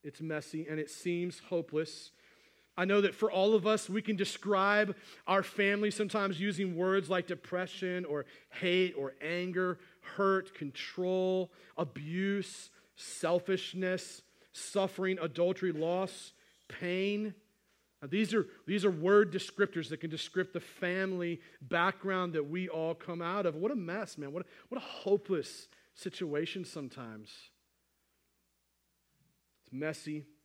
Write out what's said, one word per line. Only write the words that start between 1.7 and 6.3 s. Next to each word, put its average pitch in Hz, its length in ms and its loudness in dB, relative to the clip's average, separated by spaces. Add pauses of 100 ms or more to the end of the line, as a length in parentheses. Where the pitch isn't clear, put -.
I 180 80 2
know 202 160 6
that 190 120 4
for - 160 2
all 202 260 6
of 196 120 4
us, 214 220 2
we 208 120 0
can 214 140 0
describe 202 800 2 (320)
our 190 160 4
family 208 480 2
sometimes 196 480 0